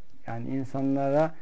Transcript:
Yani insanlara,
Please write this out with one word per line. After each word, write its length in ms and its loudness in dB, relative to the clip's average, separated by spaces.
Yani 220 -4
insanlara, 920 2